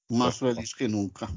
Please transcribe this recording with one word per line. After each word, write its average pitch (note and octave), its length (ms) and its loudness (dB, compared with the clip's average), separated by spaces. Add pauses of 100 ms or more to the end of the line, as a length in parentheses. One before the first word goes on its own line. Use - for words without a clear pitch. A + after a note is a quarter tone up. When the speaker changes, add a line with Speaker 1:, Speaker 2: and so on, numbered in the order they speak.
Speaker 1:
Más A#2+ 300 2
Speaker 2:
Bueno. B2 160 2
Speaker 1:
feliz A2+ 200 -8
que C3+ 120 -2
nunca. G#2+ 500 -2